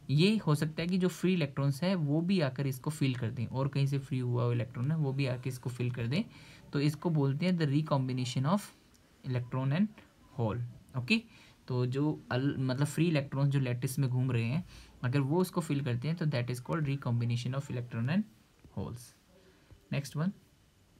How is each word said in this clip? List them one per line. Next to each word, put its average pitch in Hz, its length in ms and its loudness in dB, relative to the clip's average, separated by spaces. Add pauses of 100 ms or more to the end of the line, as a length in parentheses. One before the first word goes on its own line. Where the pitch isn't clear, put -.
ये 180 280 6
हो 160 180 2
सकता 156 260 -2
है 170 60 -2
कि 185 100 0
जो 180 120 2
फ्री 175 240 2
इलेक्ट्रॉन्स 143 500 0
है 185 120 2
वो 151 260 2
भी 180 200 2
आकर 139 260 0
इसको 131 220 -4
फिल 135 260 0
कर 120 160 -2
दें, 113 160 -4
और 135 200 -2
कहीं 139 200 2
से 139 120 0
फ्री 135 200 -4
हुआ 123 240 0
हुआ 120 100 2
इलेक्ट्रॉन 120 380 -2
है 165 60 0
वो 139 160 0
भी 139 140 0
आके 123 220 -2
इसको 127 200 -6
फिल 123 220 -2
कर 120 160 -2
दें। 160 160 2 (500)
तो 147 80 2
इसको 151 280 2
बोलते 143 360 2
हैं 185 120 2
the 160 100 2
recombination 131 800 0
of 202 220 0 (540)
electron 131 500 -2
and 202 280 0 (320)
hole। 113 280 0 (360)
ओके, 208 240 2 (460)
तो 123 200 0
जो 147 320 0 (120)
अल-, 131 280 0
मतलब 131 280 0
फ्री 160 200 2
इलेक्ट्रॉन्स 143 420 2
जो 139 100 2
लैटिस 127 400 -2
में 135 100 2
घूम 127 220 2
रहे 117 140 2
हैं, 147 180 -2 (400)
अगर 127 180 2
वो 151 200 2
उसको 180 200 0
फिल 143 220 -2
करते 123 240 -2
हैं 165 100 -2
तो 165 100 -2
that 123 240 0
is 123 100 -6
called 156 280 -2
recombination 120 640 -2
of 135 160 -6
electron 120 380 -4
and 196 140 2 (540)
holes। - 360 -8 (800)
नेक्स्ट 139 260 -4
वन, 170 140 0 (680)